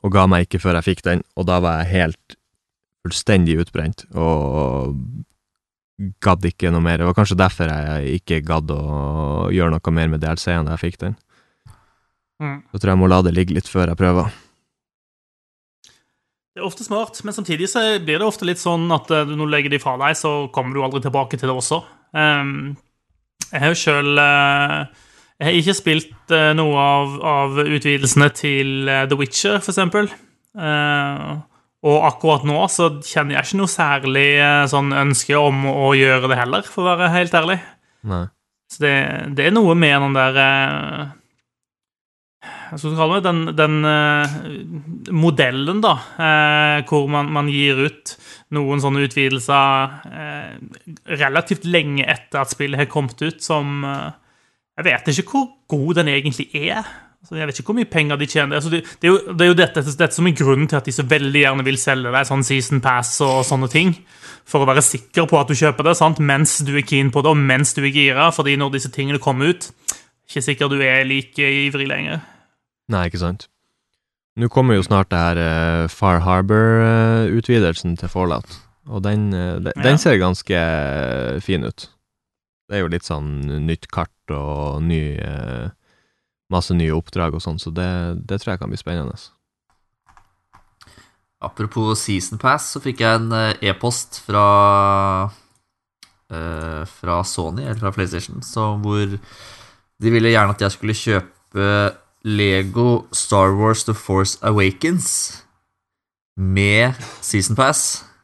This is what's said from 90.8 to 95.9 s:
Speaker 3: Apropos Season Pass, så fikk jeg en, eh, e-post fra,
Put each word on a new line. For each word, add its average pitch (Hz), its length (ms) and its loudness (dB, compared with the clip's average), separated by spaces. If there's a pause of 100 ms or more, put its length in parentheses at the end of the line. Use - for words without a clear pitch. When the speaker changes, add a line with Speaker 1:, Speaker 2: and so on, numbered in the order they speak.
Speaker 3:
Apropos 110 560 -4
Season 101 400 -4
Pass, 131 360 0
så 139 100 -10
fikk 127 160 -6
jeg 113 160 4
en, 113 160 -2
eh, 110 220 0 (160)
e-post - 560 -4
fra, 101 1040 4 (960)